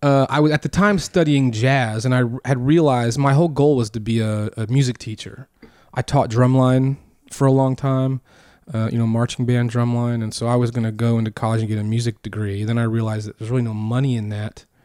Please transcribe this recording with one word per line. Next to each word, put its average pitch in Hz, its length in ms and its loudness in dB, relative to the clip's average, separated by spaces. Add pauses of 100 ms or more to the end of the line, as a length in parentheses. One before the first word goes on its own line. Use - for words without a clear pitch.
uh, 139 280 4
I 143 100 0
was 151 120 4
at 151 120 0
the 143 60 -2
time 202 300 2
studying 147 520 2
jazz, 113 540 0
and 127 100 2
I 127 80 4
r-, 120 220 -4
had 123 200 0
realized 131 540 2
my 139 140 4
whole 165 160 4
goal 147 260 2
was 113 160 0
to 117 80 -6
be 113 200 -2
a, 107 280 -2 (100)
a 110 100 -4
music 127 320 0
teacher. 107 480 -14 (460)
I 127 80 -4
taught 135 280 0
drumline 127 680 2 (340)
for - 140 -2
a 135 60 4
long 131 240 2
time, 131 460 -2 (520)
uh, 113 180 -2
you 117 60 -2
know, 117 80 2
marching 117 400 -2
band 120 260 0
drumline, 120 520 0
and 107 100 -6
so 117 140 -4
I 120 80 2
was 120 160 0
gonna 113 200 -2
go 117 280 0
into 113 100 -2
college 113 300 -2
and 110 100 -4
get 107 80 -2
a 104 60 -4
music 113 400 -2
degree. 104 400 -6
Then 117 160 -2
I 117 40 0
realized 110 440 -2
that - 100 -16
there's 113 140 -8
really 127 120 0
no 110 120 -6
money 120 400 -2
in 107 140 -4
that. 107 360 -10 (200)